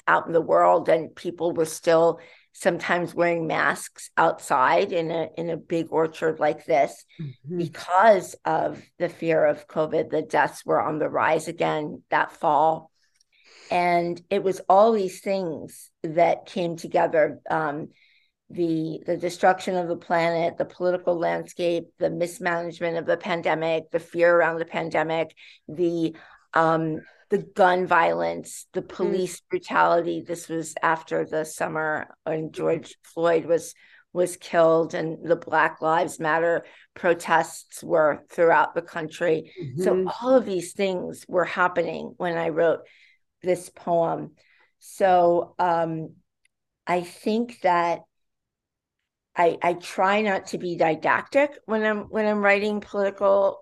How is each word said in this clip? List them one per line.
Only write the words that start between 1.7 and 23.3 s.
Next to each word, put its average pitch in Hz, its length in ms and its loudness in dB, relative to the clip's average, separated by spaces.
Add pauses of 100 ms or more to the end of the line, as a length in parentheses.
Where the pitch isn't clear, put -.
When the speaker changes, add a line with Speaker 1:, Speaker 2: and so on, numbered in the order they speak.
Speaker 1:
sometimes 175 600 -2
wearing 170 340 0
masks 156 720 -4
outside 165 760 2
in 165 200 -2
a, 165 260 -4
in 170 120 -6
a 165 80 -6
big 165 320 -6
orchard 160 500 -2
like 151 260 -2
this 147 400 0 (140)
Speaker 2:
Mm-hmm. 151 380 -10
Speaker 1:
because 180 800 2 (100)
of 156 360 -2 (180)
the 175 100 -2
fear 160 360 0
of 147 220 0
covid. 156 420 -2
The 156 120 -2
deaths 151 440 -2
were 156 160 2
on 156 180 -4
the 143 100 -2
rise 151 380 0
again 160 640 -4
that 160 220 0
fall. 160 600 0 (760)
And 175 600 0
it 196 140 -2
was 185 260 -2
all 214 240 8
these 190 260 -4
things 175 720 -6 (100)
that 165 440 2
came 170 320 -4
together, 160 640 0 (100)
um, 156 380 -4 (600)
the, 160 560 -2
the 170 120 -2
destruction 185 580 0
of 175 140 -2
the 170 80 -2
planet, 170 600 0
the - 60 -4
political 180 560 -2
landscape, 170 640 -2 (160)
the 165 100 0
mismanagement 170 880 -4
of 165 100 -4
the 170 120 0
pandemic, 165 720 -2